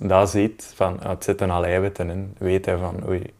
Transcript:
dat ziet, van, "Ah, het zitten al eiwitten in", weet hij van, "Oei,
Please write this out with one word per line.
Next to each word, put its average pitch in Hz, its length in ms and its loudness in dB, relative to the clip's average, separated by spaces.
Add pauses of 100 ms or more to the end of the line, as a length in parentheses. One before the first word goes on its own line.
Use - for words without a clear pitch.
dat 95 220 6
ziet, 107 440 0
van, 92 280 -2
"Ah, 98 60 -6
het 92 160 -6
zitten 98 260 0
al 87 140 0
eiwitten 90 460 0
in", 95 280 -8
weet 95 280 0
hij 90 100 2
van, 90 320 -6
"Oei, 92 320 -4